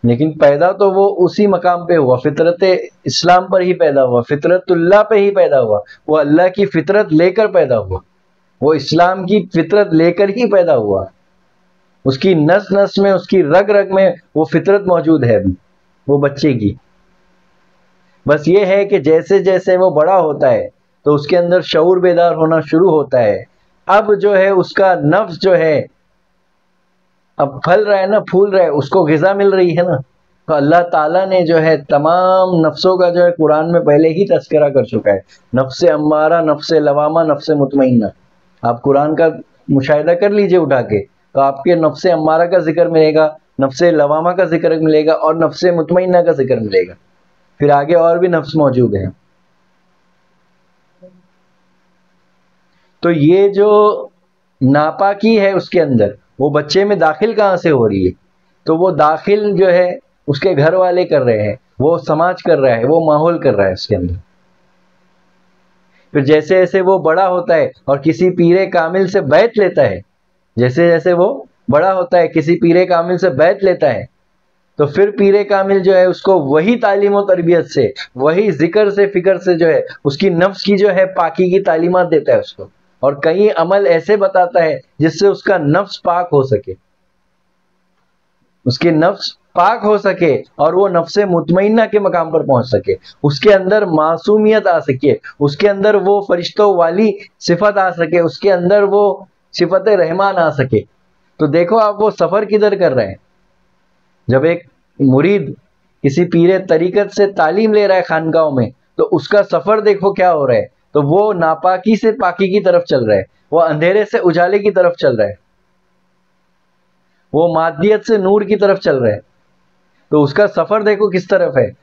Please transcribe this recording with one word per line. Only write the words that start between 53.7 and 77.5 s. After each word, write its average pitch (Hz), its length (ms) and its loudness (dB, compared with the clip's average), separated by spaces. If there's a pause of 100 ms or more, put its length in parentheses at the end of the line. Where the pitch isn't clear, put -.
नापाकी 160 760 0
है 196 180 2
उसके - 240 -2
अंदर, 120 360 0 (240)
वो 143 120 0
बच्चे 151 340 0
में 202 140 0
दाखिल 165 360 0
कहाँ 196 220 0
से 170 120 -2
हो 123 180 2
रही 98 180 -2
है? 92 60 0 (540)
तो 160 100 0
वो 180 160 0
दाखिल 165 640 0
जो 185 140 2
है, 180 300 0 (300)
उसके 156 260 -2
घर 156 220 2
वाले 180 300 0
कर 156 160 0
रहे 113 200 0
हैं, 104 160 -4 (220)
वो 156 200 2
समाज 165 420 -2
कर 160 180 0
रहा 131 160 2
है, 113 100 -4
वो 160 220 2
माहौल 156 320 0
कर 135 140 0
रहा 98 140 0
है 92 60 -2
उसके - 220 -6
अंदर। 90 200 -6 (2000)
फिर 143 100 0
जैसे 151 320 2
जैसे 185 260 2
वो 190 200 2
बड़ा 165 240 0
होता 175 300 -2
है 147 160 0 (160)
और 139 120 0
किसी 160 320 0
पीरे 175 380 2
कामिल 180 400 -2
से 196 140 -2
बैत 180 340 2
लेता 180 260 2
है, 98 180 -2 (560)
जैसे 127 320 2
जैसे 170 240 0
वो - 340 -2 (220)
बड़ा 160 220 2
होता 180 260 -2
है, 165 120 2
किसी 160 280 -2
पीरे 175 280 2
कामिल 175 320 -2
से 180 140 0
बैत 170 320 0
लेता 180 260 0
है, 107 180 -6 (720)
तो 147 80 2
फिर 202 240 0
पीरे 202 340 2
कामिल 196 360 0
जो 185 120 2
है, 180 140 4
उसको 185 380 0
वही 160 320 0
तालीम 202 380 0
और 202 100 0
तरबियत 175 420 0